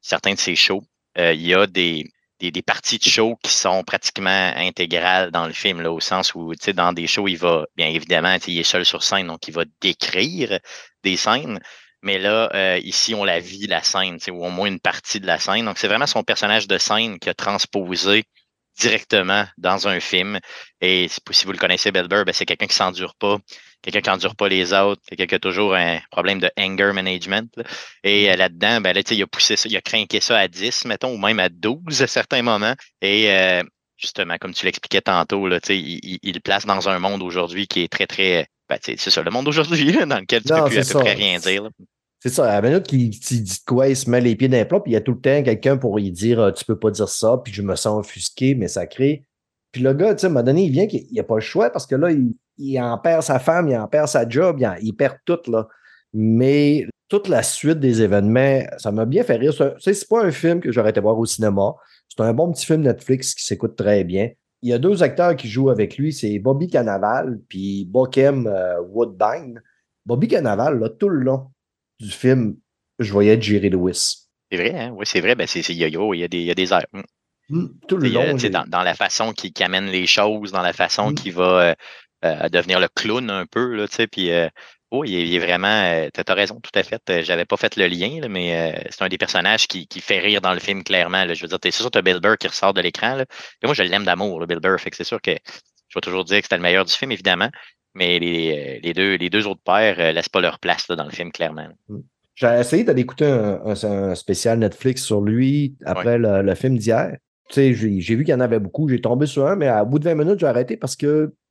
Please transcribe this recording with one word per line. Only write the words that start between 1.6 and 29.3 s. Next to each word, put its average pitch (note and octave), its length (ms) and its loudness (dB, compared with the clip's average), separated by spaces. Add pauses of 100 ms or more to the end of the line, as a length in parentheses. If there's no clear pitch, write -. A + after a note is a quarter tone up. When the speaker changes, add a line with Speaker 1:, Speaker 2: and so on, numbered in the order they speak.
Speaker 1:
des, F2 420 -2 (300)
des, F2+ 120 -6
des F2 100 -6
parties - 360 -2
de - 60 -4
show A2+ 400 2
qui - 80 -2
sont F#2 320 0
pratiquement F#2+ 720 -2
intégrales F2 760 0
dans E2+ 140 -2
le D#2+ 80 -8
film, F2+ 280 -2
là, E2 100 -2
au E2 80 -6
sens F#2 360 -2
où, E2 180 -8
tu - 120 -10
sais, G2+ 80 0
dans F2 200 2
des E2+ 120 -4
shows, G2 220 0
il F2 100 -2
va, E2 280 2 (100)
bien D#2+ 140 0
évidemment, E2 460 0
tu F2+ 100 -4
sais, F2+ 60 -8
il E2+ 80 -2
est E2 40 -4
seul F2+ 220 0
sur - 180 0
scène, F#2+ 240 0
donc E2 200 -12
il D#2+ 60 -14
va E2 120 -2 (160)
décrire G#2 760 -2 (460)
des F#2 140 0
scènes. A2+ 420 -2 (420)
Mais G2 160 -4
là, G#2+ 360 0
euh, F#2+ 300 2
ici, - 300 -2
on G2+ 120 -2
la F2 140 2
vit, F#2+ 280 -12
la E2+ 140 -2
scène, F#2 380 -4
tu - 60 -14
sais, F#2 60 -8
ou F2 140 -10
au F2+ 40 -4
moins F#2 180 -4
une F#2+ 120 -4
partie - 400 -4
de F#2 80 -6
la E2 120 2
scène. A2 260 -2
Donc, G2+ 140 -6
c'est A2 80 -2
vraiment A#2 200 0
son A2 160 -2
personnage G#2 440 0
de G2 100 0
scène G#2+ 420 -2
qui - 80 -6
a F2 60 -4
transposé G2 920 -2 (540)
directement G#2 680 0 (120)
dans F#2 300 0
un F#2 120 0
film. F#2+ 400 -2 (420)
Et F2+ 260 2
si, - 120 -8 (120)
si - 140 2
vous F#2+ 60 -8
le F#2 60 -6
connaissez, F#2 340 0
Bill F#2 160 0
Burr, G2 180 2
ben, F2 80 -2
c'est - 120 -2
quelqu'un F#2 220 -4
qui - 80 0
s'endure F#2 400 -2
pas, G2+ 220 0 (440)
quelqu'un G#2 200 -2
qui - 80 -2
endure F#2+ 260 -2
pas G2+ 140 0
les F#2 240 0
autres, G2 340 2
quelqu'un F#2+ 180 -4
qui F#2 100 -2
a F2 40 0
toujours F#2+ 360 0
un E2+ 240 0 (120)
problème F#2+ 280 -2
de F2+ 180 0
anger G2 360 0
management, F#2+ 640 -4
là. A#2 60 -10 (400)
Et, G2+ 280 4
euh, F#2 40 6
là-dedans, F#2+ 460 2
ben, F#2 120 0
là, G2 100 0
tu - 60 -8
sais, A#2 60 0
il G2 80 0
a F#2 40 -2
poussé - 280 0